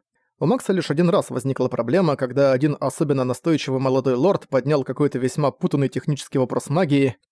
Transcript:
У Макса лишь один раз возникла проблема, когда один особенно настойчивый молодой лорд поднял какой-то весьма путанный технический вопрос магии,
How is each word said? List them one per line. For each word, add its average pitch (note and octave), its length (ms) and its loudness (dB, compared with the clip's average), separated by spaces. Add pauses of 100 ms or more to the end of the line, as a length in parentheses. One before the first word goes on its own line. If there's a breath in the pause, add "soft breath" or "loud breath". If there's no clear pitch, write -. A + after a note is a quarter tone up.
(420)
У C#3+ 60 0
Макса A3 260 0
лишь F3 160 -2
один E3 180 2
раз E3+ 220 0
возникла C3 380 -2
проблема, C3 480 0
когда C3+ 360 2
один C#3+ 280 0
особенно C3+ 440 -2
настойчивый C3 560 -2
молодой C3 360 2
лорд D#3 320 0
поднял C3+ 360 0
какой-то C#3 360 -2
весьма C3 320 -2
путанный C#3+ 360 0
технический - 520 -4
вопрос B2+ 280 -2
магии, C#3 480 2 (160)